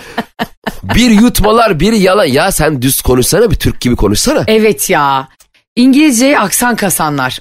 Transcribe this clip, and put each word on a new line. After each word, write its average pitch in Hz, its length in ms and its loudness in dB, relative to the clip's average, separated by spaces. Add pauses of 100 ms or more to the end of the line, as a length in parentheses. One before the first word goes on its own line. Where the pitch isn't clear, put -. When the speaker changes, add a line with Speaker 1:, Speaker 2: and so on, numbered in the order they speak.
(840)
Speaker 1:
Bir 247 280 0
yutmalar, 214 680 2
bir 202 140 2
yalan. 190 320 2
Ya 156 260 0
sen 151 300 -2
düz 131 200 -2
konuşsana, 151 500 0
bir 127 40 0
Türk - 260 -4
gibi 123 140 -2
konuşsana. 131 520 0
Speaker 2:
Evet 220 420 0
ya. 139 380 -2 (480)
İngilizceye 269 640 2
aksan 226 360 -2
kasanlar. 147 640 -4